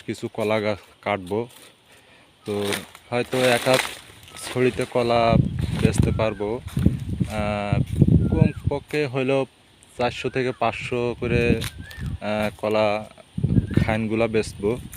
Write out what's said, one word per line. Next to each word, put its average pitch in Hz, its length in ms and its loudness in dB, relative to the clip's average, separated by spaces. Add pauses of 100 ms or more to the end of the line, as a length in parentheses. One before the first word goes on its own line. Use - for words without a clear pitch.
কিছু - 260 -8
কলা 107 320 0
গাছ 104 180 -2 (240)
কাটবো। 101 380 -2 (1040)
তো 104 100 -6 (560)
হয়তো 123 340 -2
এক 120 200 4
হাত 131 180 4 (640)
ছড়িতে 127 460 0
কলা 117 440 4 (460)
বেচতে - 280 4
পারবো। 107 380 -2 (120)
আহ, 104 1160 -2 (540)
কমপক্ষে 151 760 -2
হইলেও 135 360 0 (560)
চারশো 123 320 -2
থেকে 127 220 -2
পাঁচশো 120 480 -4 (200)
করে, 120 220 2 (120)
আহ, - 920 -4 (100)
কলা 107 280 2 (960)
খাইনগুলা 110 460 0
বেচবো। 107 440 -2 (260)